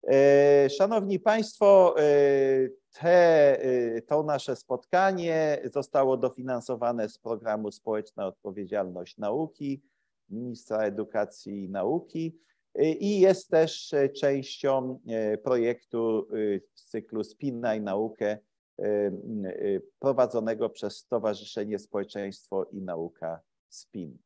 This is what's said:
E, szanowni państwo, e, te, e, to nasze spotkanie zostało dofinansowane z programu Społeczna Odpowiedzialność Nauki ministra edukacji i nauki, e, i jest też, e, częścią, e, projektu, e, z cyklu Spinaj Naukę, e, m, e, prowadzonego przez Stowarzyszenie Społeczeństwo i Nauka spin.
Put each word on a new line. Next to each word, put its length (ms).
E, 600
szanowni 500
państwo, 760
e, 40
te, 640
e, 400
to 200
nasze 340
spotkanie 1080
zostało 520
dofinansowane 920
z 100
programu 520
Społeczna 560
Odpowiedzialność 920
Nauki 640
ministra 500
edukacji 840
i 40
nauki, 720
e, 160
i 300
jest 300
też, 420
e, 160
częścią, 920
e, 300
projektu, 960
e, 280
z 100
cyklu 400
Spinaj 560
Naukę, 460
e, 120
m, 680
e, 60
prowadzonego 720
przez 260
Stowarzyszenie 840
Społeczeństwo 840
i 180
Nauka 580
spin. 580